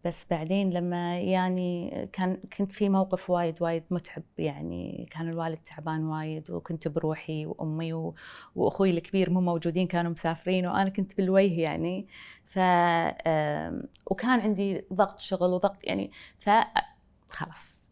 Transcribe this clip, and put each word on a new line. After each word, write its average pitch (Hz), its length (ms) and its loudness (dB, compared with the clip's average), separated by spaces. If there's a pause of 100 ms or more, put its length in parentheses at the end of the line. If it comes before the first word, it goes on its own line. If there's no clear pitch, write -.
بس - 260 -6
بعدين 180 400 0
لما 175 500 -2
يعني 185 680 0 (220)
كان، 185 240 -2
كنت - 360 -6
في 202 160 0
موقف 190 420 2
وايد، 175 320 0
وايد 165 280 0
متعب، 170 320 -6 (160)
يعني 151 720 -6
كان 165 180 -6
الوالد 165 300 -4
تعبان 156 460 -6
وايد، 156 460 -6
وكنت 165 380 -6
بروحي 156 580 -2
وأمي 160 460 -4
و-، 165 220 -6 (400)
وأخوي 190 360 4
الكبير 170 400 2
مو 185 100 4
موجودين، 175 460 2
كانوا 175 240 0
مسافرين، 175 560 0
وأنا 190 240 2
كنت 190 260 -4
بالويه 190 460 4
يعني. 165 460 -2 (360)
ف، - 140 -4
آم، 165 1200 2 (240)
وكان 233 340 2
عندي 196 520 0
ضغط 196 260 2
شغل 180 340 0
وضغط 196 320 0
يعني، 196 260 -2 (280)
ف-، - 120 -2 (800)
خلاص. - 600 -12